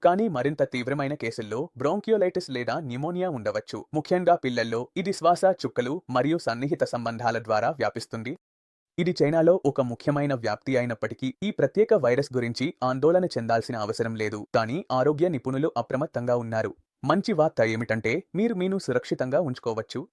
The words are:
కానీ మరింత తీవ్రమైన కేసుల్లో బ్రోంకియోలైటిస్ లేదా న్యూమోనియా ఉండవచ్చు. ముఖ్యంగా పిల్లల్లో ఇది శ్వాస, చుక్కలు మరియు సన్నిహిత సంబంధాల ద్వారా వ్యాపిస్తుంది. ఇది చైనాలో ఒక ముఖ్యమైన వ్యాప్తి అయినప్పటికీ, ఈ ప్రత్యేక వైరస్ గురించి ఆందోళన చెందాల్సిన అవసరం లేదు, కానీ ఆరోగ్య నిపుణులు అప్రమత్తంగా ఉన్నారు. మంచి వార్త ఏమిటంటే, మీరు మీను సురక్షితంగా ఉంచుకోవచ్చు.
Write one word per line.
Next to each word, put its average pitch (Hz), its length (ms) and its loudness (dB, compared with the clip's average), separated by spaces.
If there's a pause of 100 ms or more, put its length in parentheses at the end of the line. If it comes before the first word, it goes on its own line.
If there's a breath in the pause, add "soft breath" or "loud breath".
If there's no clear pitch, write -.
కానీ 185 220 4 (120)
మరింత 143 260 0 (100)
తీవ్రమైన 135 480 -2
కేసుల్లో 107 380 -6 (220)
బ్రోంకియోలైటిస్ 185 760 0
లేదా 120 180 -2 (140)
న్యూమోనియా 170 480 -4
ఉండవచ్చు. 107 420 -4 (180)
ముఖ్యంగా 175 460 4
పిల్లల్లో 117 380 0 (200)
ఇది 185 180 -2
శ్వాస, 170 260 2 (160)
చుక్కలు 127 320 -2 (240)
మరియు 147 300 2
సన్నిహిత 139 460 -2
సంబంధాల 117 540 -2
ద్వారా 110 220 2 (100)
వ్యాపిస్తుంది. 117 540 -4 (680)
ఇది 160 160 2
చైనాలో 165 360 6 (160)
ఒక - 100 -2 (100)
ముఖ్యమైన 143 420 -2 (100)
వ్యాప్తి 110 380 -2
అయినప్పటికీ, 120 480 -4 (180)
ఈ - 20 0 (100)
ప్రత్యేక 208 360 4 (100)
వైరస్ 127 320 2
గురించి 120 300 -2 (220)
ఆందోళన 151 360 4 (100)
చెందాల్సిన 117 500 -2
అవసరం 113 380 -2
లేదు, 107 180 -4 (160)
కానీ 113 200 0 (220)
ఆరోగ్య 147 380 2
నిపుణులు 135 340 -2 (120)
అప్రమత్తంగా 123 600 -2
ఉన్నారు. 110 300 -2 (380)
మంచి 196 280 2
వార్త 156 240 4 (100)
ఏమిటంటే, 113 400 0 (260)
మీరు 226 220 2
మీను 190 240 0
సురక్షితంగా 127 640 0
ఉంచుకోవచ్చు. 117 540 -6 (100)